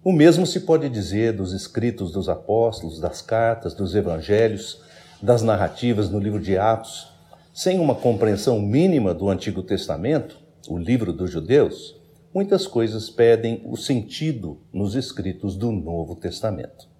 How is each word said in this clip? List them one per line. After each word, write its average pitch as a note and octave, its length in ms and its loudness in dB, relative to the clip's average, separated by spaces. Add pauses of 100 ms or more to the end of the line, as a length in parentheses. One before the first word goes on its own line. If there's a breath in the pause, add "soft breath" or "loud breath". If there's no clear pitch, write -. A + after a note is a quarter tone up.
O F3+ 80 2
mesmo E3+ 360 8
se F3+ 140 -4
pode D3+ 280 2
dizer G#2+ 460 0
dos F#2+ 180 -4
escritos G2 600 -4
dos F#2 180 -4
apóstolos, F#2+ 680 -2
das E2 220 -6
cartas, A2+ 540 -2
dos F#2+ 200 -4
evangelhos, G#2 880 0 (400 loud breath)
das A#2 200 4
narrativas G#2 680 0
no G#2 80 -2
livro G#2 220 -2
de F2 180 0
Atos. A2 520 -2 (400 soft breath)
Sem F#3 280 0
uma D3 160 4
compreensão G#2+ 640 2
mínima A#2 540 2
do F#2+ 160 -2
Antigo F#2 320 -4
Testamento, F#2+ 760 -4 (320)
o - 80 -6
livro F#2+ 380 0
dos F#2 160 -4
judeus, E2+ 680 0 (360)
muitas G3 320 0
coisas A2 420 -2
perdem A2+ 560 4
o - 100 -8
sentido A#2+ 840 -4 (120)
nos G2 240 -4
escritos G2 640 -6
do A2+ 160 -2
Novo E2 420 -6
Testamento. - 840 -8